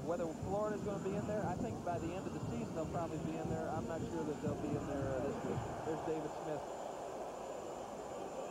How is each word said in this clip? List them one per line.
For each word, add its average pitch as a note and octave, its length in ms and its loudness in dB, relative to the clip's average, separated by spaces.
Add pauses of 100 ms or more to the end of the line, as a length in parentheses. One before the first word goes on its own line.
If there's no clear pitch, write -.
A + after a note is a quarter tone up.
Whether E3+ 240 2 (160)
Florida's G#3 400 2
gonna G3+ 160 0
be G3 160 2
in G#3 80 2
there, G#3 240 2
I F3 80 2
think A3 240 2
by F3 160 2
the E3 160 0
end F#3+ 160 -2
of - 80 -4
the - 160 -2
season A#3 240 0
they'll D#3 160 0
probably D#3+ 320 0
be D#3 80 0
in D#3+ 160 0
there. D#3+ 240 2
I'm D#3+ 160 0
not E3 80 0 (160)
sure E3 80 2
that D3+ 240 0
they'll D3 160 2
be D3 80 0
in C#3+ 240 2
there, C3+ 240 2
uh, C#3 80 2
this C#3 80 2 (160)
week. - 80 2 (320)
There's D#3+ 160 0
David D#3 240 2 (160)
Smith. D3+ 160 0 (1900)